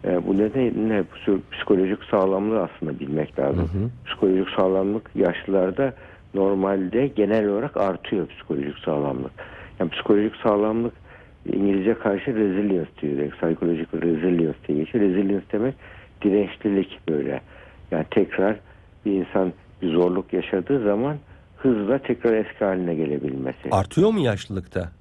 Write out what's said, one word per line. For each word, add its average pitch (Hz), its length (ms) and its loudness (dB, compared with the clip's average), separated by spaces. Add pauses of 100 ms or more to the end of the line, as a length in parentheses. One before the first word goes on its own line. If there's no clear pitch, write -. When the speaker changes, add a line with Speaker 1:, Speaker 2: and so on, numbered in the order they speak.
Speaker 1:
E, 90 220 0
bu 98 120 2
nedenle 110 600 2
psi-, 95 400 -2 (120)
psikolojik 95 580 0
sağlamlığı 98 520 2
aslında 78 380 -6
bilmek 73 380 -4
lazım. 69 200 0 (140)
Speaker 2:
Hı 95 60 -4
hı. 113 120 -2 (160)
Speaker 1:
Psikolojik 95 500 2
sağlamlık 95 580 0
yaşlılarda 95 800 0 (400)
normalde 95 720 2
genel 107 420 2
olarak 110 280 -2
artıyor 95 520 -2
psikolojik 71 500 -6
sağlamlık. 69 540 -2 (480)
Yani 87 100 0
psikolojik 104 460 2
sağlamlık 110 560 2 (600)
İngilizce 98 420 2
karşı 110 400 -2
resilience 98 560 0 (120)
diyor. 71 160 -2
Yani 73 120 -2
psychological 82 720 -2
resilience 82 560 2 (100)
diye 73 100 0
geçiyor. 80 260 0
Resilience 98 480 0
demek 120 220 -2 (480)
dirençlilik 101 840 0
böyle. 69 320 -2 (500)
Yani 78 200 -2
tekrar 101 460 2 (500)
bir 104 60 2
insan 92 400 0 (300)
bir 87 100 -2
zorluk 90 400 2
yaşadığı 98 520 -2
zaman 113 320 0 (400)
hızla 120 420 2
tekrar 120 360 0
eski 110 300 -2
haline 92 300 0
gelebilmesi. 69 760 -4
Speaker 2:
Artıyor 160 400 2
mu 220 100 0
yaşlılıkta? 95 680 -4 (120)